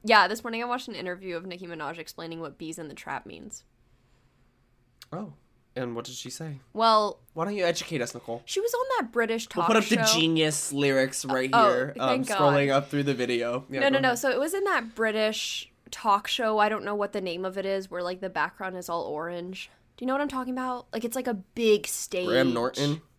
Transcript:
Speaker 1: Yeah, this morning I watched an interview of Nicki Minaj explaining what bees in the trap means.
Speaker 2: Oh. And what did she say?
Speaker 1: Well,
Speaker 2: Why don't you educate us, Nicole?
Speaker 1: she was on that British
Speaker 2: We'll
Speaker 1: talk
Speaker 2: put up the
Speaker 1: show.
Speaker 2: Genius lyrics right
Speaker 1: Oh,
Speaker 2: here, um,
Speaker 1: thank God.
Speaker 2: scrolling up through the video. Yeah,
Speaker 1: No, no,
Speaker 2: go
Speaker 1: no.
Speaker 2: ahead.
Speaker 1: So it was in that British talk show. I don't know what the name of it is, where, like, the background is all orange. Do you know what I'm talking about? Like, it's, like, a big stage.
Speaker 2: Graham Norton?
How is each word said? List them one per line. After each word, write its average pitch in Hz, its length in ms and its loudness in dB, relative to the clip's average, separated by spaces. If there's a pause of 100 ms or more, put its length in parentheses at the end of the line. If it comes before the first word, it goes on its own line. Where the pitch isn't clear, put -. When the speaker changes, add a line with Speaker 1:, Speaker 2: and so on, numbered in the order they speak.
Speaker 1:
Yeah, 214 240 8
this 220 160 -4
morning 226 180 -6
I 240 40 -4
watched 247 220 -6
an 220 80 -10
interview 180 400 -6
of 170 100 -6
Nicki 180 220 -12
Minaj 160 300 -8
explaining 165 420 -12
what 156 180 -10
bees 160 200 -10
in 160 100 -12
the 143 60 -14
trap - 320 -10
means. - 380 -16 (1500)
Speaker 2:
Oh. 175 220 -10 (440)
And 123 180 -6
what 117 100 -6
did 127 100 -12
she 127 140 -10
say? 147 300 -10 (140)
Speaker 1:
Well, 214 460 4 (140)
Speaker 2:
Why 160 120 -2
don't 208 100 -4
you 185 100 0
educate 165 360 0
us, 120 120 -4
Nicole? 117 320 -8
Speaker 1:
she - 160 -2
was 466 120 0
on 508 120 0 (120)
that 233 140 -4
British 226 420 -2
Speaker 2:
We'll 170 100 0
Speaker 1:
talk 170 40 2
Speaker 2:
put 214 100 6
up 208 120 4
the 220 160 4
Speaker 1:
show. 220 140 4
Speaker 2:
Genius 160 520 2
lyrics 135 540 2
right 131 260 0
Speaker 1:
Oh, 131 180 8
Speaker 2:
here, 127 300 0
um, 131 100 2
Speaker 1:
thank - 200 2
God. 202 80 0
Speaker 2:
scrolling 143 340 6
up - 180 2
through 143 140 0
the 139 100 2
video. 120 560 0
Yeah, 135 120 -2
Speaker 1:
No, 277 80 6
no, 269 80 4
Speaker 2:
go 269 40 4
Speaker 1:
no. 262 80 4
Speaker 2:
ahead. 240 100 0
Speaker 1:
So 277 100 2
it 247 100 2
was 320 140 0
in 392 100 -2
that 262 320 -2
British 220 720 -2 (220)
talk 208 380 2
show. 220 300 2
I 214 100 6
don't 202 160 -4
know 208 100 -4
what 202 160 -2
the 208 100 -2
name 180 220 -4
of 190 140 -4
it 190 80 -4
is, 196 260 -2
where, 180 120 -6
like, 180 180 -6
the 190 80 -6
background 180 480 -4
is 180 100 -10
all 170 160 -4
orange. 170 680 -8 (280)
Do 247 60 -10
you 254 40 -2
know 262 60 0
what 277 80 0
I'm 294 80 -2
talking 254 240 -6
about? 254 400 -6
Like, 226 100 -4
it's, 233 120 -4
like, 254 120 -4
a 233 60 0
big 208 540 2
stage. - 400 -4
Speaker 2:
Graham 131 260 4
Norton? 139 480 0 (180)